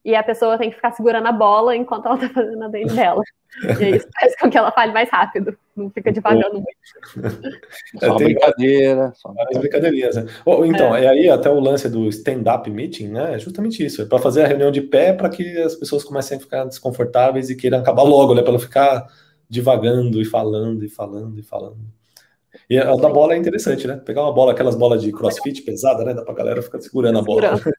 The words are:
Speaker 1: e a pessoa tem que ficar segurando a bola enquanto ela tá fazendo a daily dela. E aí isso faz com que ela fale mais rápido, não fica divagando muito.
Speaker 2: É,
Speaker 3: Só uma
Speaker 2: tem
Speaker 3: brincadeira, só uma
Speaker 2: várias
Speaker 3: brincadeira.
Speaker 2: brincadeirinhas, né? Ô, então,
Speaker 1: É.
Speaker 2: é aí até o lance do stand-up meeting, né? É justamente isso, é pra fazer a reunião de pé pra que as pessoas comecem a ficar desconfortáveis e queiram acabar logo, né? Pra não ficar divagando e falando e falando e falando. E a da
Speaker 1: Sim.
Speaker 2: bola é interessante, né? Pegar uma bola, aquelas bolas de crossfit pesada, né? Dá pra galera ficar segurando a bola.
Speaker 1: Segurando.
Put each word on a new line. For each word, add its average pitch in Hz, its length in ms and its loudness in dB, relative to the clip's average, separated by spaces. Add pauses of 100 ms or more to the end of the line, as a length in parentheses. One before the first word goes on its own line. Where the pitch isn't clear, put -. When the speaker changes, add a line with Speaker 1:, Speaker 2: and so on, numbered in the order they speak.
Speaker 1:
e 220 100 0
a 220 80 4
pessoa 226 360 0
tem 220 120 -4
que 220 60 -10
ficar 240 160 -2
segurando 226 360 0
a 240 40 2
bola 220 440 4
enquanto 233 300 -6
ela 247 120 0
tá 262 120 -4
fazendo 220 340 -4
a 220 40 -10
daily 220 280 -6
dela. 208 280 2 (560)
E - 60 0
aí 196 100 4
isso - 120 0 (120)
faz - 180 2
com 247 140 2
que 269 60 2
ela 220 140 4
fale 226 200 2
mais 226 180 0
rápido, 196 480 -2 (180)
não 202 140 -10
fica 208 220 -4
divagando 208 440 2
muito. - 760 -10 (640)
Speaker 2:
É, - 100 -4
Speaker 3:
Só - 60 2
uma - 60 0
Speaker 2:
tem 151 100 4
Speaker 3:
brincadeira, 135 880 2
só - 140 -20
uma 101 60 -16
Speaker 2:
várias 123 240 -4
Speaker 3:
brincadeira. 147 320 0
Speaker 2:
brincadeirinhas, 127 240 0
né? 113 100 -4 (200)
Ô, 175 200 4
então, 135 300 2
Speaker 1:
É. 127 100 2
Speaker 2:
é 131 40 6
aí 156 200 4
até 139 200 2
o 143 100 2
lance 135 300 0
do 113 200 -2
stand-up 120 600 -4
meeting, 110 380 -10
né? 131 260 -6
É 110 60 -8
justamente 196 440 -8
isso, - 200 -6
é - 20 -6
pra 127 140 2
fazer 139 240 2
a 143 40 4
reunião 143 220 2
de 143 120 0
pé 143 300 2
pra 185 180 -2
que 175 300 -8
as 165 160 -2
pessoas 147 280 -6
comecem 139 340 -8
a - 40 -14
ficar 135 240 -8
desconfortáveis 127 840 -2
e 131 60 -8
queiram 127 240 0
acabar 127 240 2
logo, 139 320 6
né? 120 80 4
Pra - 80 2
não 120 80 2
ficar 135 480 2 (420)
divagando 120 720 0
e 107 40 -2
falando 110 600 -4
e 104 40 -14
falando 107 500 -12
e 107 40 -18
falando. 101 360 -14 (920)
E 123 80 2
a 135 80 2 (100)
da 123 120 2
Speaker 1:
Sim. 117 60 2
Speaker 2:
bola 151 200 4
é 170 40 2
interessante, 151 500 -2
né? 139 100 -6
Pegar 135 260 -6
uma 147 100 0
bola, 127 180 4
aquelas 123 240 0
bolas 117 260 2
de 107 100 -4
crossfit 131 520 -4
pesada, 117 420 -2
né? 123 80 -4
Dá 117 100 -8
pra 117 100 -12
galera 113 280 -4
ficar - 180 -14
segurando 117 400 0
a - 40 0
bola. 196 340 0
Speaker 1:
Segurando. 160 220 -4